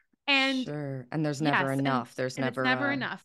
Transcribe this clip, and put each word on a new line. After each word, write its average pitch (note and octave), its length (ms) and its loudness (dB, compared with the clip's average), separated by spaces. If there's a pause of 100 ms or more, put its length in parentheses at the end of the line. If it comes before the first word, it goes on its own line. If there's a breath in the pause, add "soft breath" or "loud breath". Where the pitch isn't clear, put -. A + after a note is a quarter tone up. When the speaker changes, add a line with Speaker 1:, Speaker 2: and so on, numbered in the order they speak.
(280 soft breath)
Speaker 1:
and C4+ 360 2
Speaker 2:
Sure. C#3 460 -6
And D#3 160 0
there's D3 160 -2
never D3+ 220 4
Speaker 1:
yes, C3+ 80 0
and, C3+ 80 0
Speaker 2:
enough. C3 340 0
There's B2+ 220 -4
Speaker 1:
and C3+ 100 0
it's B2+ 100 -4
Speaker 2:
never C4 60 -2
Speaker 1:
never C4 280 0
Speaker 2:
a - 20 -2
Speaker 1:
enough. G3+ 320 -6